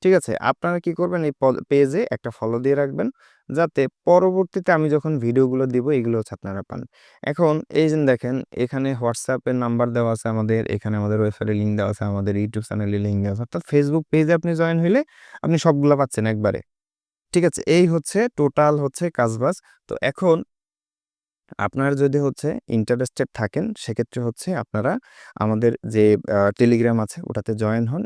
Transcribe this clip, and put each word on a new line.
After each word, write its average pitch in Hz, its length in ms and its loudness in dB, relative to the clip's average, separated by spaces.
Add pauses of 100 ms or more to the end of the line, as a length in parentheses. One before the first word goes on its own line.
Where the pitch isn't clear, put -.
ঠিক 190 100 4
আছে? 170 180 0 (100)
আপনারা 175 380 -2
কি 175 140 -4
করবেন, 175 300 -2
এই 147 160 -2
প-, 131 280 2
পেজে 143 340 2 (100)
একটা - 200 -6
ফলো 113 280 -4
দিয়ে 135 160 2
রাখবেন, 143 320 -2 (420)
যাতে 156 320 0 (240)
পরবর্তীতে 185 680 2
আমি 156 180 2
যখন 151 300 0
ভিডিওগুলো 127 460 2
দিব, 123 240 -2
এগুলো 117 280 0
হচ্ছে - 160 -6
আপনারা 98 300 -8
পান। - 160 -12 (440)
এখন 151 300 0 (160)
এই 160 200 2
যে 156 160 0
দেখেন, 127 300 0 (220)
এখানে 135 380 -2
WhatsApp-এর 123 600 -2
নাম্বার 120 380 0
দেওয়া 117 200 0
আছে 110 160 -6
আমাদের, 113 380 0
এখানে 107 300 -4
আমাদের 104 220 0
ওয়েবসাইটে 107 340 -2
লিংক 104 220 0
দেওয়া 104 160 0
আছে, 104 140 -6
আমাদের 101 300 -2
YouTube 107 320 -4
চ্যানেলে 104 320 -2
লিংক 104 200 0
দেওয়া 101 140 -2
আছে। 104 100 -6
অর্থাৎ 170 240 -8
Facebook 147 420 2
পেজে 156 240 2
আপনি 170 220 0
জয়েন 165 240 0
হইলে 190 220 2 (400)
আপনি 165 160 2
সবগুলা 143 380 4
পাচ্ছেন 131 320 0
একবারে, 101 320 0 (720)
ঠিক 175 100 4
আছে? 123 240 0
এই 175 200 6
হচ্ছে 165 320 -2 (160)
টোটাল 147 440 2
হচ্ছে 139 320 -4
কাজবাজ। 120 440 0 (340)
তো - 120 -6
এখন 160 360 2 (1200)
আপনারা 135 380 0
যদি 139 240 2
হচ্ছে 143 300 -2 (180)
ইন্টারেস্টেড 120 640 -2
থাকেন, 120 320 -4 (120)
সেক্ষেত্রে 117 440 -6
হচ্ছে 120 340 -6
আপনারা 113 360 -4 (440)
আমাদের 110 360 0 (140)
যে, 110 180 2 (280)
আহ, 101 200 2
Telegram 117 480 2
আছে, 107 240 -6
ওটাতে - 320 -6
জয়েন 110 320 -2
হন 151 180 -4